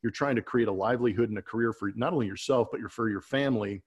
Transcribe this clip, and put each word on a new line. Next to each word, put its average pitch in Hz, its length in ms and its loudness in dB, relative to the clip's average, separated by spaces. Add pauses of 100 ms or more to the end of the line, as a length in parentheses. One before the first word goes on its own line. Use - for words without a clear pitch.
you're 117 100 0
trying 139 260 0
to 107 40 0
create 117 260 2
a 104 60 0
livelihood 113 560 2
and 107 80 -4
a 98 40 -6
career 113 320 0
for 101 220 -4
not 127 180 0
only 127 140 2
yourself, 113 440 0
but - 80 -6
your, 110 100 -8
for 113 200 -2
your 98 120 -2
family 113 640 0